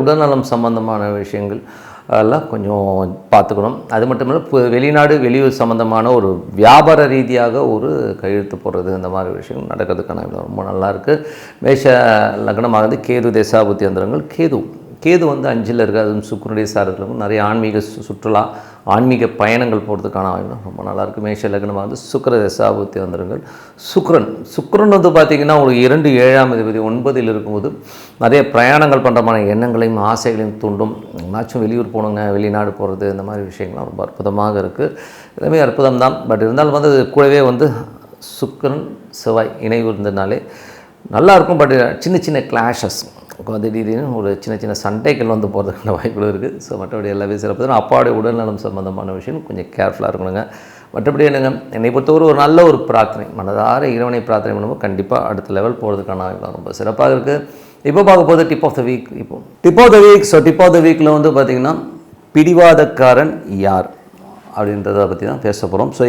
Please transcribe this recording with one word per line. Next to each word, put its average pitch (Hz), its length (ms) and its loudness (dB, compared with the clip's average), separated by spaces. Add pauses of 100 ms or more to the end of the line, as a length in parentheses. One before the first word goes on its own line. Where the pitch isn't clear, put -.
உடல்நலம் 139 520 0
சம்பந்தமான 113 560 -2 (140)
விஷயங்கள் 104 400 -8 (500)
அதெல்லாம் 113 380 2
கொஞ்சம் 101 360 -2 (460)
பார்த்துக்கணும். 104 420 2 (200)
அது 110 140 0
மட்டும் 127 220 -2
இல்ல, 160 80 0 (100)
பு-, 131 140 2 (100)
வெளிநாடு, 147 400 4 (120)
வெளியூர் 135 360 2
சம்பந்தமான 113 560 0
ஒரு 98 120 2 (300)
வியாபார 147 540 8
ரீதியாக 120 420 0 (200)
ஒரு 123 140 -2 (320)
கையெழுத்து 98 420 -4
போடுறது, 92 360 -4
இந்த 90 160 -6
மாதிரி 92 240 -4
விஷயம் - 340 -12
நடக்கிறதுக்கான 87 540 -6
இது 87 200 -10
ரொம்ப 98 220 -8
நல்லா 95 260 -2
இருக்கு. 139 200 0 (500)
மேஷ 135 200 2 (640)
லக்னமாக 110 340 0
இருந்து 117 260 -2
கேது 120 300 0
தசாபுத்தி 104 520 2
அந்தரங்கள். 107 340 -4 (100)
கேது, 151 240 -2 (460)
கேது 170 260 2
வந்து 135 220 -4
அஞ்சில் 117 300 -2
இருக்கு, 107 200 0
அதுவும் 107 280 -4
சுக்கிரனுடைய 107 420 -6
சாரத்துல 95 280 -2
இருக்கும். 120 240 -10
நிறைய 107 220 -2
ஆன்மீக 107 300 -2 (100)
சு-, - 220 -14
சுற்றுலா, 107 340 -2 (500)
ஆன்மீக 123 320 2 (140)
பயணங்கள் 110 480 0
போறதுக்கான 95 440 -4
வாய்ப்பு 98 240 -8 (120)
ரொம்ப - 200 -14
நல்லா 98 160 -6
இருக்கு. 98 220 -10
மேஷ 107 280 -6
லக்னமாக 101 320 -4
வந்து 127 140 -10 (100)
சுக்கிர 127 340 0
தசாபுத்தி 101 600 -4
அந்தரங்கள். 90 380 -8 (480)
சுக்கிரன், 175 380 0 (260)
சுக்கிரன் 208 420 2
வந்து 175 220 4
பார்த்தீங்கன்னா 151 400 4
உங்களுக்கு 127 300 4
இரண்டு, 151 220 4 (160)
ஏழாம் 131 300 4
அதிபதி 110 340 -2
ஒன்பதில் 123 440 -2
இருக்கும்போது 104 360 -6 (540)
நிறைய 123 180 4 (140)
பிரயாணங்கள் 135 500 4
பண்ற 120 220 2
மாதிரி 107 260 2
எண்ணங்களையும் 113 480 0 (100)
ஆசைகளையும் 110 520 -4
தூண்டும். 107 300 -4 (260)
எங்கேனாச்சும் 110 460 -6
வெளியூர் 113 300 -4
போகணுங்க, 107 280 -4 (120)
வெளிநாடு 104 460 -2
போறது, 98 340 -4
இந்த 98 140 -8
மாதிரி 104 220 -8
விஷயங்கள்லாம் - 400 -10
ரொம்ப 95 160 -8
அற்புதமாக 101 560 -4
இருக்கு. 123 240 -6 (500)
எல்லாமே 156 300 0
அற்புதம் 127 360 0
தான். 131 140 0 (120)
But 110 180 0
இருந்தாலும் 143 300 2
வந்து 147 160 2
அது 135 80 4 (140)
கூடவே 143 340 6
வந்து 123 180 2 (720)
சுக்கிரன், 135 480 -6 (380)
செவ்வாய் 113 280 -2 (160)
இணைவு 113 260 -2
இருந்ததுனாலே 101 460 -4 (800)
நல்லா 185 220 6
இருக்கும். 165 240 2
But 135 100 2 (320)
சின்ன 175 120 0 (100)
சின்ன 147 140 -2 (100)
கிளாஷஸ், 117 500 -4 (400)
உட்காந்து 110 340 -6
திடீர்னு 113 420 -4
ஒரு 101 120 -2 (120)
சின்ன 110 200 -8
சின்ன 107 200 -6
சண்டைகள் 113 520 -2
வந்து 107 200 -2
போறதுக்கான 98 420 -4
வாய்ப்புகள் 104 360 -4
இருக்கு. 98 180 -6 (160)
So - 160 -10
மற்றபடி 101 320 -8
எல்லாமே 101 300 -4
சிறப்பு 104 200 -4
தான். 131 160 0
அப்பாவுடைய 123 400 2
உடல்நலம் 110 460 -4
சம்பந்தமான 95 520 -8
விஷயம் 151 300 -10
கொஞ்சம் 95 280 -12
கேர்ஃபுல்லா 98 360 -2
இருக்கணுங்க. 92 320 -6 (520)
மற்றபடி 143 340 0
என்னங்க, 131 200 0 (280)
என்னை 113 180 0
பொறுத்தவரை 160 360 2
ஒரு 135 120 2
நல்ல 160 260 6
ஒரு 135 80 4 (120)
பிரார்த்தனை, 110 360 0 (140)
மனதார 107 420 -2 (140)
இறைவனை 120 320 -2
பிரார்த்தனை 110 280 -2
பண்ணும்போது 110 300 -8
கண்டிப்பா 98 320 -2 (120)
அடுத்த 98 280 -6
லெவல் 117 240 -2
போறதுக்கான 98 460 -6
வாய்ப்பு 92 300 -10
ரொம்ப - 220 -12
சிறப்பாக 131 360 0
இருக்கு. 127 200 -2 (540)
இப்போ 165 200 4
பார்க்க 175 220 6
போது 165 200 6
tip - 160 -4
of - 120 -2
the 123 100 -2
week. 127 160 -6 (180)
இப்போ - 140 -14 (280)
tip 170 180 6
of 240 120 10
the 208 100 10
week. 202 260 10
So 165 60 6 (100)
tip 160 180 4
of 180 120 8
the 165 100 4
week-ல 156 300 4
வந்து 151 200 2
பார்த்தீங்கன்னா, 127 360 0 (640)
பிடிவாதக்காரன் 156 960 6 (320)
யார் 95 220 0 (680)
அப்படின்றத 101 560 0
பத்தி 92 220 -8
தான் 131 160 -12
பேச 101 220 -4
போறோம். 107 260 -2
So 127 120 2